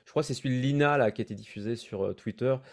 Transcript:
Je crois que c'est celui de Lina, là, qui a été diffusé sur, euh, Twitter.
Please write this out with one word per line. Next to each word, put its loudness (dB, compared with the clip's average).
Je -20
crois 2
que -8
c'est -4
celui -2
de -2
Lina, 4
là, 4
qui -4
a -4
été -8
diffusé -8
sur, -4
euh, -2
Twitter. -2